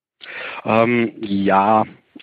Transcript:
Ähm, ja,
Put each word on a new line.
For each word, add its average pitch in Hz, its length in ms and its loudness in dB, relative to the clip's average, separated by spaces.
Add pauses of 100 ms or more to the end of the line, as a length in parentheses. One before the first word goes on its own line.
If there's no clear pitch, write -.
(640)
Ähm, 113 460 2 (100)
ja, 101 640 2 (380)